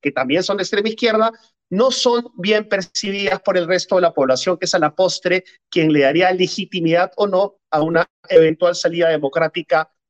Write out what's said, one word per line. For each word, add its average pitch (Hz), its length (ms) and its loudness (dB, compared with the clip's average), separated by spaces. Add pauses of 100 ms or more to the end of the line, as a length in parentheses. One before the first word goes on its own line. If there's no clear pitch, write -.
que 143 100 -4
también 135 300 -2
son 202 160 -4
de 190 60 -4
extrema 208 260 -2
izquierda, 220 440 0 (360)
no 233 220 2
son 240 440 -2
bien 214 320 -2
percibidas 196 720 -4
por 185 160 0
el 170 100 -2
resto 185 300 0
de 180 40 4
la 170 120 2
población, 135 440 0
que 180 80 -8
es - 80 -4
a 180 60 0
la 151 160 0
postre 185 480 -2 (260)
quien 160 240 0
le 147 60 4
daría 156 320 2
legitimidad 180 840 -2
o 202 120 0
no 190 300 -2 (120)
a 151 140 0
una 165 260 0 (180)
eventual 165 480 4
salida 170 340 -2
democrática 160 840 -2 (180)